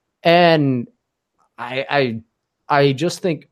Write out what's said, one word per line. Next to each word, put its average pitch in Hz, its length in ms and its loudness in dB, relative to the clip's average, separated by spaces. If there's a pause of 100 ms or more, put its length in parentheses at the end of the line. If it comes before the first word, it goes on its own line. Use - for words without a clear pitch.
(240)
And 160 640 2 (720)
I, 127 300 -8
I, 127 320 -2 (480)
I 143 240 2
just 160 260 -6
think 160 320 -6